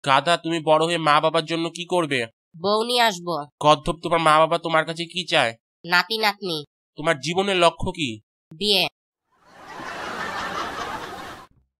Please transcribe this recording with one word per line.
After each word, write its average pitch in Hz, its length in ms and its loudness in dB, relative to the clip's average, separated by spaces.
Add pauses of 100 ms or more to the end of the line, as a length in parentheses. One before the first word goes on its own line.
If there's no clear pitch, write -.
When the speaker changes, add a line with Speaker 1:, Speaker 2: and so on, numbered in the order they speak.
Speaker 1:
গাধা, 143 320 4
তুমি 165 220 -4
বড় 156 260 4
হয়ে 170 120 -2
মা 156 240 4
বাবার 160 240 0
জন্য 165 240 -4
কি 165 160 -10
করবে? 156 400 0 (360)
Speaker 2:
বউ 208 220 0
নিয়ে 240 180 0
আসবো। 175 440 -2 (160)
Speaker 1:
গদ্ধপ, 151 420 2
তোমার 170 160 0
মা 156 200 6
বাবা 160 180 2
তোমার 160 280 0
কাছে 165 200 -8
কি 165 200 -8
চায়? 135 300 2 (300)
Speaker 2:
নাতি 185 320 0
নাতনি। 202 480 -2 (300)
Speaker 1:
তোমার 151 240 -2
জীবনের 180 360 -2
লক্ষ্য 175 360 2
কি? 131 280 -6 (360)
Speaker 2:
বিয়ে। 185 320 2 (3000)